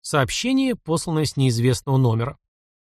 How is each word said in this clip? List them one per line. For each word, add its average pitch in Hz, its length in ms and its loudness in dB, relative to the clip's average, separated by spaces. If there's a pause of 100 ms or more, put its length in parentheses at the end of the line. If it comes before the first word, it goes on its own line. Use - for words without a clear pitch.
Сообщение, 247 760 0
посланное 160 480 -2
с - 140 -4
неизвестного 127 580 0
номера. 120 400 0 (540)